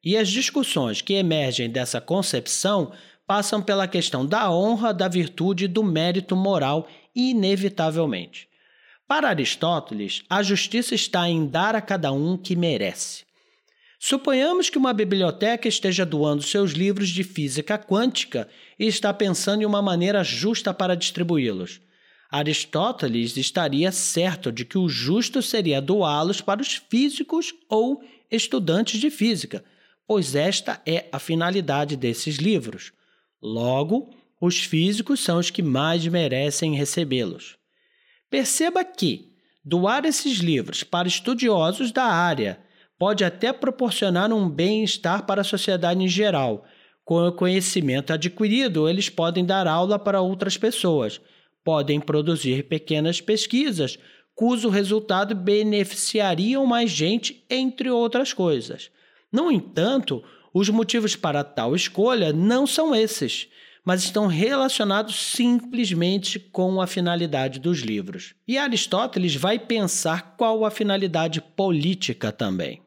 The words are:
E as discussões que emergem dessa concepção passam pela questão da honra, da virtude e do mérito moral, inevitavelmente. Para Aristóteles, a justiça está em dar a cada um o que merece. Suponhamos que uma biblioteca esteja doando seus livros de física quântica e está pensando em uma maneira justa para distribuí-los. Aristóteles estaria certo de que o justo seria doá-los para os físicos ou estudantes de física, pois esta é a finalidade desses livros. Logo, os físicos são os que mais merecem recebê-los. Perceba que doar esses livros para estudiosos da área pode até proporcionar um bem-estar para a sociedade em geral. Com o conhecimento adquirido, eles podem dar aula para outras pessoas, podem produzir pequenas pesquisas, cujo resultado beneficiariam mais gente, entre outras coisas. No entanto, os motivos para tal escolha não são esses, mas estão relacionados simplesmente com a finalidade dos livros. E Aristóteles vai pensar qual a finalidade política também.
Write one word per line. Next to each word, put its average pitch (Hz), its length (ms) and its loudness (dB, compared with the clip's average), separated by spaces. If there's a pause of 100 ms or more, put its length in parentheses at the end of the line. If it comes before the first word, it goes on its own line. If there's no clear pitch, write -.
E 190 120 2
as 214 120 2
discussões 190 720 -2
que - 140 -2
emergem 147 560 0
dessa 123 300 -4
concepção 185 920 -2 (340)
passam 202 360 0
pela 196 260 0
questão 170 360 -2
da 202 260 0
honra, 214 420 2
da 185 160 0
virtude 180 560 0
e 202 40 0
do 202 140 0
mérito 180 540 0
moral, 160 520 0 (260)
inevitavelmente. 185 1300 0 (580)
Para 294 220 2
Aristóteles, 143 1000 -2
a 196 140 2
justiça 202 520 0
está 180 340 0
em 160 180 0
dar 175 280 0
a 214 60 0
cada 175 320 -2
um 151 220 0
o 180 40 -4
que 185 160 -4
merece. 127 720 -2 (720)
Suponhamos 277 720 0
que 302 80 -2
uma 262 140 2
biblioteca 202 760 0
esteja 190 400 0
doando 147 360 0
seus 202 300 0
livros 190 360 0
de 180 160 -2
física 151 540 -4
quântica 208 720 -2 (300)
e 208 80 0
está 202 260 0
pensando 202 500 0
em 214 40 0
uma 202 160 2
maneira 190 400 2
justa 180 500 -2
para 180 220 0
distribuí-los. 147 840 -2 (500)
Aristóteles 147 1080 -2
estaria 151 520 0
certo 170 640 -2
de 117 120 -6
que - 120 -6
o 185 100 4
justo 165 540 0
seria 170 400 0
doá-los 170 640 0
para 202 180 -2
os - 140 -4
físicos 294 800 0 (160)
ou 240 320 0 (280)
estudantes 220 720 0
de 294 80 0
física, 202 560 -2 (420)
pois 170 280 0
esta 160 500 0
é 165 260 -2
a 139 80 -8
finalidade 165 760 -2
desses 127 400 -4
livros. 147 560 -2 (480)
Logo, 131 680 0 (280)
os 175 200 2
físicos 208 600 0
são 170 180 0
os 175 120 0
que - 120 -4
mais 160 440 2
merecem 151 680 0
recebê-los. 139 840 -2 (720)
Perceba 339 560 0
que - 480 -4 (320)
doar 190 400 0
esses 285 340 0
livros 160 440 0
para 180 260 -2
estudiosos 220 840 2
da 262 140 0
área 165 560 2 (380)
pode 196 260 2
até 208 300 -2
proporcionar 220 800 0
um 196 180 2
bem-estar 190 760 0
para 202 160 0
a 196 40 0
sociedade 185 580 0
em 185 60 2
geral. 170 580 0 (400)
Com 170 200 2
o 175 60 2
conhecimento 175 800 0
adquirido, 180 720 2
eles 185 220 0
podem 175 380 0
dar 190 200 2
aula 180 320 2
para 202 220 2
outras 190 380 -2
pessoas, 165 600 0 (500)
podem 147 320 2
produzir 151 640 0
pequenas 156 580 -2
pesquisas, 214 800 0 (360)
cujo 233 360 2
resultado 202 640 2
beneficiariam 208 1300 0
mais 233 260 2
gente, 170 600 -2
entre 262 400 -2
outras 240 420 0
coisas. 143 580 -2 (400)
No 311 200 2
entanto, 190 760 0 (300)
os 196 160 4
motivos 220 440 2
para 147 300 -2
tal 123 320 -2
escolha 196 560 0
não 220 340 2
são 311 280 0
esses, 220 540 -2 (360)
mas 185 180 0
estão 208 240 0
relacionados 214 920 0
simplesmente 226 1200 0
com 185 420 -2
a 180 60 0
finalidade 165 720 -2
dos 160 200 0
livros. 101 540 -8 (120)
E 247 100 -2
Aristóteles 254 800 0
vai 196 220 0
pensar 180 800 -2
qual 220 260 2
a 208 60 2
finalidade 190 720 0
política 165 880 0
também. 92 540 -4